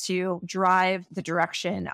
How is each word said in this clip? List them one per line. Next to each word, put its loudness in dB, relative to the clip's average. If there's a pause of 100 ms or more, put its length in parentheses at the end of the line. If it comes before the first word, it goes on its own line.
to -2
drive 2
the -6
direction -2